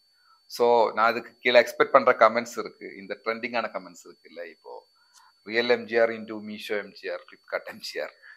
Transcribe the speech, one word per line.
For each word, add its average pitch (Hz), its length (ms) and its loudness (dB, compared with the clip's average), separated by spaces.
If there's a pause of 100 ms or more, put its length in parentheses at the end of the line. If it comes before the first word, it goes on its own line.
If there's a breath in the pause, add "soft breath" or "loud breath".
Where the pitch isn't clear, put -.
(460)
So, 120 460 2
நான் 107 140 2
அதுக்கு 117 320 -4
கீழே 123 220 4
expect - 320 0
பண்ற 127 200 6
comments 117 460 2
இருக்கு, 98 380 -12
இந்த 98 280 -12
ட்ரெண்டிங்கான 113 460 -4
comments 90 340 -14
இருக்குல்ல, 85 400 -20
இப்போ - 440 -20 (560 soft breath)
"real 117 240 -2
எம் 117 160 2
ஜி 110 140 -2
ஆர் 113 120 4
into 110 300 -10
Meesho 104 360 -10
எம் 98 160 -8
ஜி - 180 -12
ஆர், 90 100 -8
Flipkart - 440 -10
எம் - 140 -16
ஜி - 220 -12
ஆர்", 73 120 -10 (240 soft breath)